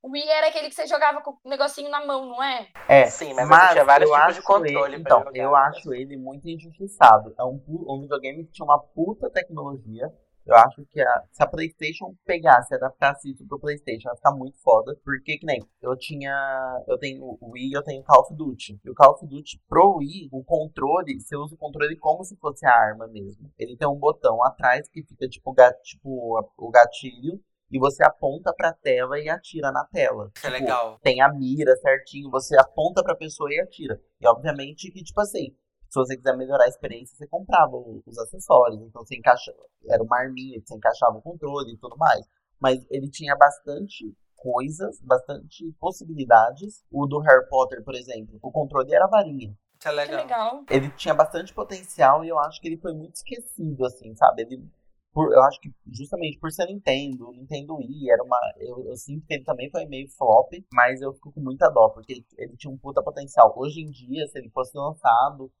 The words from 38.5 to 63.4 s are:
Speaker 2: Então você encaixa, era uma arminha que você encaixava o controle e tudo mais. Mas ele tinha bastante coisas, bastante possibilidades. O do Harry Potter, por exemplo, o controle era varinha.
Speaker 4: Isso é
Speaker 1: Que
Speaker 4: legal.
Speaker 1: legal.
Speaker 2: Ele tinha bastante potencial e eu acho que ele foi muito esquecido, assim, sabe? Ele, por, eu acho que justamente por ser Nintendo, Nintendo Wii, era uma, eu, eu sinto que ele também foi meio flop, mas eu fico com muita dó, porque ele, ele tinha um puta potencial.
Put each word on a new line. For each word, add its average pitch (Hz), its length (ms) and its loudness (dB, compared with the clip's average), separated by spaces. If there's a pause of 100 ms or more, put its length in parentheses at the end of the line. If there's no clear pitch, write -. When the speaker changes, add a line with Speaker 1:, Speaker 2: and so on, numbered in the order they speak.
Speaker 2:
Então 117 240 -20
você 127 120 -16
encaixa, 123 360 2 (380)
era 117 140 2
uma 120 160 0
arminha 131 420 -10
que - 60 -20
você 117 80 -16
encaixava 110 420 0
o 110 60 -18
controle 143 500 -10
e 110 60 -20
tudo - 180 -18
mais. 147 260 2 (380)
Mas 131 300 0
ele 139 180 -8
tinha 143 260 -4
bastante 143 800 -2 (200)
coisas, 139 680 -8
bastante 143 800 -4
possibilidades. 143 1120 2
O 139 160 -4
do 147 140 -4
Harry 131 280 6
Potter, 131 340 -2
por 127 120 -12
exemplo, 113 440 -16
o 127 120 -14
controle 143 420 -4
era 185 140 4
varinha. 143 480 -2 (240)
Speaker 4:
Isso - 80 -8
é 151 40 -4
Speaker 1:
Que 147 40 -4
Speaker 4:
legal. 147 260 -6
Speaker 1:
legal. 240 480 -6
Speaker 2:
Ele 135 220 0
tinha - 220 -4
bastante 180 400 -2
potencial 170 720 0
e 165 60 -10
eu 160 100 -2
acho 156 220 -4
que 170 60 -12
ele 165 100 -8
foi 165 160 -12
muito 156 220 -16
esquecido, 156 680 -10
assim, 113 300 -12
sabe? 123 280 2
Ele, 127 200 -16 (500)
por, 151 200 0
eu 131 100 10
acho 143 160 2
que 143 100 -20 (220)
justamente 156 480 -10
por 160 120 -8
ser 175 140 -6
Nintendo, 135 640 -6
Nintendo 143 440 -12
Wii, 135 340 -10
era 117 140 4
uma, 123 160 -2 (180)
eu, 127 300 -14
eu 123 80 -12
sinto 147 320 -14
que 156 80 -6
ele 135 80 -12
também 135 260 -8
foi - 160 -8
meio 135 320 -14
flop, 120 340 4 (200)
mas 127 300 2
eu 135 120 -8
fico - 180 -20
com 151 100 -14
muita 135 280 0
dó, 117 200 4
porque 120 240 -12
ele, 120 120 -18 (120)
ele 120 200 -16
tinha 139 160 -16
um 135 40 -16
puta 135 260 -6
potencial. 139 520 2